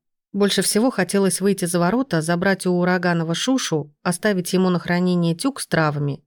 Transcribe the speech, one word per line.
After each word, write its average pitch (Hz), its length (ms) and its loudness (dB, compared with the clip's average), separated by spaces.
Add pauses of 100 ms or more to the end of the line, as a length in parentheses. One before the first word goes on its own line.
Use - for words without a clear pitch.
(320)
Больше 196 300 0
всего 233 300 2
хотелось 190 480 0
выйти 190 240 0
за 175 160 0
ворота, 180 420 0
забрать 180 440 0
у 180 80 2
Ураганова 175 600 0
Шушу, 165 580 -2 (120)
оставить 180 480 -2
ему 185 180 2
на 175 80 0
хранение 175 560 0
тюк 269 260 -4
с - 60 -8
травами 147 600 -2